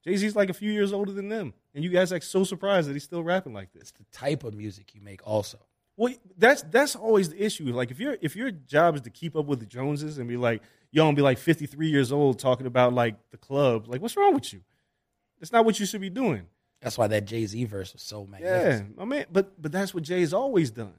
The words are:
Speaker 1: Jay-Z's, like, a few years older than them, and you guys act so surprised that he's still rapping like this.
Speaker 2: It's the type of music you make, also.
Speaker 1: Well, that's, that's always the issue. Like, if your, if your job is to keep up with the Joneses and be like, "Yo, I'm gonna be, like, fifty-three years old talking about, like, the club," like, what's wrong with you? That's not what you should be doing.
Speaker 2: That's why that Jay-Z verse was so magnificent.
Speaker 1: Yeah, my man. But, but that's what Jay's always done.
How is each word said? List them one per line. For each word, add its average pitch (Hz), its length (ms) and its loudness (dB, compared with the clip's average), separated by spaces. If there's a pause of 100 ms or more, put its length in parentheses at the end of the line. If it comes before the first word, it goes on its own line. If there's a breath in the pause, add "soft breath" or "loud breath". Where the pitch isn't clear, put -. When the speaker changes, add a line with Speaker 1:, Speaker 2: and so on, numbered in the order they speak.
Speaker 1:
Jay-Z's, 202 320 -2
like, 196 140 2
a 170 40 -6
few 208 160 -6
years 202 220 0
older 202 200 -4
than 196 180 -8
them, 202 240 -8 (200)
and 143 80 -6
you 180 80 -4
guys 180 220 2
act 175 120 -6
so 190 200 0
surprised 185 440 0
that 139 40 -8
he's 147 120 -8
still 170 200 -8
rapping 175 300 -2
like 95 180 -14
this. - 100 -20
Speaker 2:
It's - 100 -20
the - 200 -20
type 143 320 -4
of 113 100 -10
music 104 400 -12
you 104 60 -20
make, 101 260 -20
also. 107 320 -2 (380)
Speaker 1:
Well, 247 160 0 (240)
that's, 233 260 6
that's 254 340 2
always 202 340 4
the 190 140 -6
issue. 202 280 -4
Like, 123 180 -2
if 127 100 -14
your, 269 200 -4
if 151 160 -4
your 247 140 -4
job 156 460 2
is 139 60 -6
to 120 80 -16
keep 160 260 -12
up 147 100 -2
with 139 140 -2
the 110 60 -14
Joneses 143 520 -6
and 120 80 -8
be 120 120 -4
like, 117 240 2 (280 soft breath)
"Yo, 151 120 4
I'm 156 60 8
gonna 147 80 4
be, 143 60 4
like, 135 160 4
fifty-three 156 500 0
years 139 220 2
old 143 300 4
talking 131 260 0
about, 123 280 4
like, 117 200 2 (160)
the 113 60 -20
club," 127 520 0
like, 127 120 -8
what's 226 160 -6
wrong 403 180 6
with - 200 -4
you? 90 80 -20 (760)
That's 160 140 -12
not 226 140 6
what 220 120 2
you 208 80 -2
should 196 140 -6
be 190 100 -8
doing. 170 360 -2 (340)
Speaker 2:
That's 120 180 -8
why 113 100 4
that 104 180 0
Jay-Z 113 400 -4
verse 98 260 -10
was - 100 -20
so 104 240 -14
magnificent. 135 680 0
Speaker 1:
Yeah, 185 80 -12
my - 0 -
man. 277 260 -6
But, 190 300 0
but 151 100 -8
that's 190 240 -6
what 175 80 -6
Jay's 170 300 -2
always 202 400 0
done. 107 260 -14